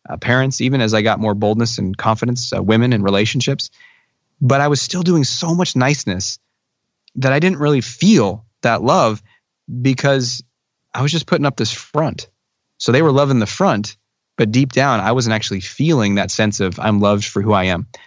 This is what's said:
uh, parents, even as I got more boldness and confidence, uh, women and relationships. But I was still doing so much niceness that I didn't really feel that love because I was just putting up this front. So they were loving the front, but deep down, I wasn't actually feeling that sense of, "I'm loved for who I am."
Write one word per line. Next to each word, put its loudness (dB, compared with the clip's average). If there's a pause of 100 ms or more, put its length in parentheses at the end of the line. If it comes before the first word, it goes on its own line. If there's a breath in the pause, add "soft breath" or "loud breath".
uh, -10
parents, 0
even 0
as 0
I 2
got 0
more 0
boldness 0
and -4
confidence, -2
uh, -2
women 4
and 0
relationships. 0 (720 soft breath)
But 2
I 2
was 0
still -4
doing 2
so -4
much -2
niceness -2 (760)
that 0
I 2
didn't 2
really 2
feel 2 (160)
that 0
love 2 (600 soft breath)
because 0 (500)
I -6
was 0
just -4
putting 0
up -2
this -4
front. -6 (480)
So 0
they 4
were 4
loving 2
the 0
front, -2 (420)
but 0
deep 2
down, 2
I 0
wasn't 0
actually -4
feeling 0
that -2
sense 0
of, -4
"I'm 0
loved 2
for -4
who 2
I 2
am." -2 (180 loud breath)